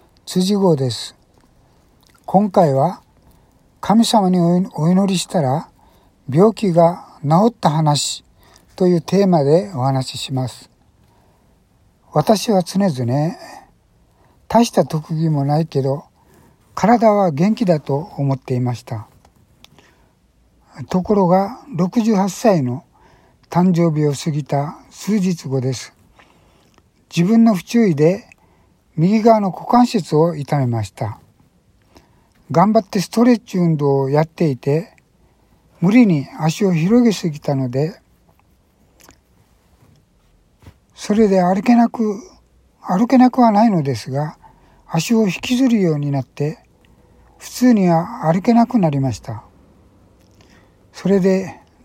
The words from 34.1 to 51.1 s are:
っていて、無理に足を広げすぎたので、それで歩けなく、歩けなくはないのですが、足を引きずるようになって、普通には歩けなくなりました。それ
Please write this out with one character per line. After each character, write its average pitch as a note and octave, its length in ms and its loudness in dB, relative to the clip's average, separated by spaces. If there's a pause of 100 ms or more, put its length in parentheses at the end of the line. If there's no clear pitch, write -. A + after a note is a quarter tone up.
っ E3 60 0
て D#3+ 240 -2
い B2+ 60 -6
て、 D3 380 -4 (840)
無 F3 100 2
理 A#3+ 140 6
に D3+ 220 0 (120)
足 D#3 240 -2
を F#3+ 100 2
広 F#3+ 300 2
げ A#3 80 2
す F3+ 160 -4
ぎ D3 120 -8
た C#3+ 160 -4
の C3 160 -4
で、 D3 280 -4 (3000)
そ - 220 -4
れ A3 120 4
で F#3+ 140 2
歩 F#3 220 0
け A#3+ 100 4
な A#3 160 4
く、 G#3+ 320 -6 (600)
歩 F#3+ 260 -2
け C4 100 4
な B3+ 140 6
く B3+ 100 0
は A#3 100 4
な G#3 140 4
い A#3 60 2
の F3 100 0
で C3+ 140 -2
す A2+ 160 -10
が、 D3 260 -8 (480)
足 E3 300 -2
を A3 80 2
引 F#3 180 -2
き B3+ 140 -4
ず B3+ 140 2
る A3+ 100 2
よ F3 140 0
う D3 60 -6
に C#3+ 120 -4
な C#3 100 -2
っ - 20 -4
て、 - 360 -8 (800)
普 - 100 -20
通 B3 240 4
に G3 140 2
は E3 440 0
歩 F#3 120 -2
け A#3+ 100 2
な A#3 140 4
く B3 100 -2
な E3+ 140 2
り C#3 80 -2
ま C3+ 120 -2
し G2+ 80 -8
た。 - 240 -12 (1500)
そ - 120 -4
れ G3 100 2